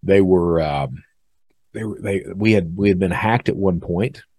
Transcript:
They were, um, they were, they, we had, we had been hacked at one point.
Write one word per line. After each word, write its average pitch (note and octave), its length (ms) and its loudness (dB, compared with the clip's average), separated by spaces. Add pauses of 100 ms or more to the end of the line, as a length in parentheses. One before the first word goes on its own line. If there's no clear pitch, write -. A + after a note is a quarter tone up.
They G2 200 4
were, F2 400 2
um, C#2+ 420 -6 (680)
they A2 100 -10
were, G#2 160 -10
they, G2+ 240 -4 (100)
we G#2+ 200 2
had, F2 240 0
we G2+ 100 2
had F#2 120 2
been F#2 120 0
hacked A2 380 0
at - 80 -2
one F#2 240 0
point. G2 420 -6 (160)